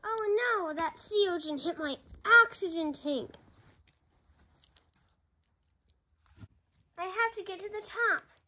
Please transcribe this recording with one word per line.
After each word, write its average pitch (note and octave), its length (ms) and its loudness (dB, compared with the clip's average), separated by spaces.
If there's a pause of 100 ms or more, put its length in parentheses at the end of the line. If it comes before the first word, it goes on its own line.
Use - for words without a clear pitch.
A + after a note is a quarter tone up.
Oh G#4+ 640 0
no, D#4 60 -6
that D#4+ 240 -4
sea G4+ 320 0
urchin D#4 280 -4
hit D#4+ 200 -4
my C#4+ 200 -6 (460)
oxygen E4 500 0
tank. C#4 380 -4 (3750)
I E4+ 80 -6
have A4 320 0
to G#4 60 -8
get F#4 160 -8
to G4 100 -12
the G#4 160 -8
top. A4 380 0 (240)